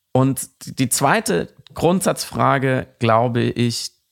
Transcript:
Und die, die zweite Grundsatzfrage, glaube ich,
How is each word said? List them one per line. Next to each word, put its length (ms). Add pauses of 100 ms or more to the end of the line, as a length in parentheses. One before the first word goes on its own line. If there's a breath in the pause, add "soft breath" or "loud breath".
(140)
Und 340 (160)
die, 120
die 140
zweite 640 (180)
Grundsatzfrage, 1120 (140)
glaube 420
ich, 560 (140)